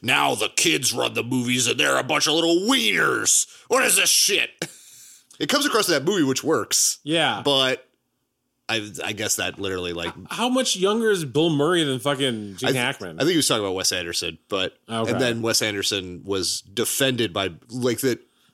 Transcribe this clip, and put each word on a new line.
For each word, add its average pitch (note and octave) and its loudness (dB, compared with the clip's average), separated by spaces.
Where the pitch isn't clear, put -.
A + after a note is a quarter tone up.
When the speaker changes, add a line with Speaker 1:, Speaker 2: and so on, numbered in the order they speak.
Speaker 1:
"Now C#3 0
the G#2+ -2
kids C#3+ 0
run A#2+ -2
the A2+ -4
movies B2 0
and A#2+ -2
they're C#3 2
a B2+ 0
bunch D3 0
of D3+ 0
little E3 4
wieners. E3 2
What B3+ 2
is B3 2
this F3+ 2
shit?" - 2
<laughs> - -20
It D3+ -2
comes C#4+ 2
across A3+ 2
in E3+ 2
that C3+ 2
movie, F#3+ 2
which C3+ 0
works. - 0
Speaker 2:
Yeah. C#3+ 0
Speaker 1:
But C3+ 2
I, G#2+ -4
I G2 -4
guess G#2+ -2
that F#2 -2
literally, F#2 -4
like, E2+ -6
Speaker 2:
H-, F#2 -16
how A#3 -2
much B3+ 0
younger G#3+ 2
is F3+ 2
Bill C#3+ 2
Murray D#3+ 2
than C3+ -2
fucking A#2+ -2
Gene C3 -2
Speaker 1:
I - 2
th-, - -2
Speaker 2:
Hackman? A#2+ -4
Speaker 1:
I G2 -2
think D#3 2
he F3 2
was C#3 2
talking A2+ 2
about F#2+ 0
Wes F#2 -2
Anderson, E2+ -4
but F#2+ -2
Speaker 2:
Okay. A2+ -2
Speaker 1:
and A#2 0
then A#2+ 0
Wes A2+ 0
Anderson F#2+ -2
was F#2+ -2
defended A2+ 0
by, G2 0
like, A#2+ -2
that B2 0